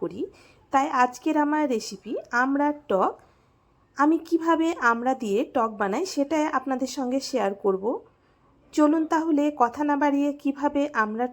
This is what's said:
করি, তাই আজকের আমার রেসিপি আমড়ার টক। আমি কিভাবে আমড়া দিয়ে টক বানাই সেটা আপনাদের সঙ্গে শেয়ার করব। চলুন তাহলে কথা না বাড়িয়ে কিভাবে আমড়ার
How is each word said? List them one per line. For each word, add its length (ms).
করি, 200
তাই 140
আজকের 420
আমার 240
রেসিপি 440
আমড়ার 360
টক। 240
আমি 200
কিভাবে 500
আমড়া 320
দিয়ে 160
টক 160
বানাই 260
সেটা 320
আপনাদের 380
সঙ্গে 240
শেয়ার 320
করব। 200
চলুন 320
তাহলে 380
কথা 220
না 120
বাড়িয়ে 340
কিভাবে 400
আমড়ার 300